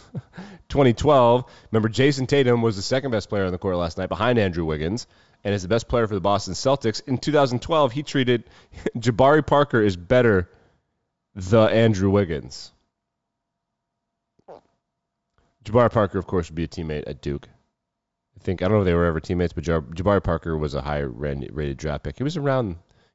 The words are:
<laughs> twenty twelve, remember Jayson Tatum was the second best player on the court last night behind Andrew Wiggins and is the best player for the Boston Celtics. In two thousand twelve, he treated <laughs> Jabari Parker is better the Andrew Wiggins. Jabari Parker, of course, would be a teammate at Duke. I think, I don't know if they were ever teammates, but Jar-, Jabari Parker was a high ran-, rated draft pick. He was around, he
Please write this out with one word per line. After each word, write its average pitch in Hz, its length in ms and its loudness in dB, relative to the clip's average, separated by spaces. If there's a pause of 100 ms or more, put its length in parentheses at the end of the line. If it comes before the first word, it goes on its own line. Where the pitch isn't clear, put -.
(220)
<laughs> 196 480 -20
twenty 135 240 4
twelve, 123 500 4 (280)
remember 110 180 2
Jayson 131 360 0
Tatum 123 360 2
was 113 140 0
the 98 60 -10
second 135 280 -4
best 107 180 -4
player 101 160 -2
on 90 80 -2
the 90 60 -6
court 92 180 -2
last 85 220 -4
night 92 100 -6
behind 113 300 0
Andrew 87 260 0
Wiggins 78 440 -4 (340)
and 101 100 -2
is 98 100 -4
the 90 60 -10
best 113 200 -2
player 117 180 0
for 104 80 -6
the 95 60 -2
Boston 98 340 -2
Celtics. 131 540 -2
In 127 100 -2
two 151 140 -4
thousand 131 280 2
twelve, 151 300 0
he 143 140 -8
treated 123 400 0 (280)
<laughs> - 240 -8
Jabari 127 480 4
Parker 143 380 2
is 98 140 2
better 101 520 2 (840)
the 101 280 2
Andrew 104 480 4
Wiggins. 80 600 -2 (3000)
Jabari 113 260 4
Parker, 98 280 0
of 90 100 -6
course, 87 200 -2
would 80 60 -18
be 82 100 -4
a 78 40 -8
teammate 78 400 -8
at 73 120 -12
Duke. 71 280 -8 (880)
I - 60 -20
think, 90 200 -4
I 92 60 0
don't 107 80 4
know 104 60 4
if 92 40 2
they 87 80 2
were 85 100 2
ever 82 160 0
teammates, 90 320 -2
but 73 120 -8
Jar-, 80 180 0
Jabari 87 400 -2
Parker 82 340 -4
was 76 180 -4
a 69 60 -4
high 73 220 -4
ran-, 69 480 -8
rated 71 260 -6
draft 73 280 -8
pick. 78 120 -10
He 120 60 -8
was 156 140 -6
around, 131 340 -2
he 82 60 -10 (380)